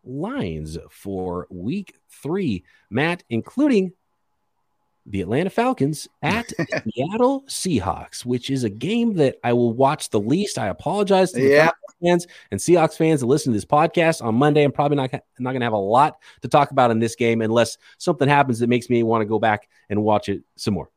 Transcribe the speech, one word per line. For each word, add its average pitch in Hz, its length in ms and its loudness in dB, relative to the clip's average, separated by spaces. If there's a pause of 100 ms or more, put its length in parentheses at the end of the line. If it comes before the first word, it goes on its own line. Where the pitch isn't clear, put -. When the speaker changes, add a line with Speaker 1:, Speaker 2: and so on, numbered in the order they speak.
Speaker 1:
lines 120 720 -8 (140)
for 92 600 -8
week 120 460 -10 (140)
three, 143 540 -6 (260)
Matt, 160 400 -2
including 190 640 0 (1080)
the 95 160 -6
Atlanta 123 300 -2
Falcons 233 560 -2 (160)
at 196 260 -4
Speaker 2:
<laughs> - 460 -8
Speaker 1:
Seattle 247 540 -2
Seahawks, - 760 -6
which 123 260 -4
is 135 120 -2
a 110 80 -2
game 208 440 -2
that 143 280 0
I 123 100 0
will 120 200 2
watch 135 380 0
the 110 100 0
least. 156 380 -2
I 110 100 -4
apologize 190 640 0
to 120 80 -4
the 135 80 4
Speaker 2:
Yeah. 147 160 6
Speaker 1:
Falcons 165 100 2 (260)
fans 175 260 2 (260)
and 98 80 -6
Seahawks 165 360 4
fans 160 220 2
that 127 80 -2
listen 139 260 2
to 107 40 2
this 95 80 -2
podcast 165 580 2
on 113 140 0
Monday. 147 260 4
I'm 143 80 4
probably 143 260 0
not, 131 160 -4 (280)
not 127 140 -4
gonna 123 100 -2
have 117 80 -2
a 107 40 -2
lot 117 420 2 (240)
to 127 60 -10
talk 143 220 4
about 123 220 4
in 113 80 2
this 113 160 -2
game 117 260 2
unless 113 360 2 (200)
something 143 300 0
happens 135 320 2
that 120 80 0
makes 120 200 0
me 120 140 2
wanna 113 220 2
go 107 160 -2
back 107 280 0 (220)
and 104 140 -2
watch 107 240 2
it 98 160 -6 (100)
some 107 200 -4
more. 80 220 -8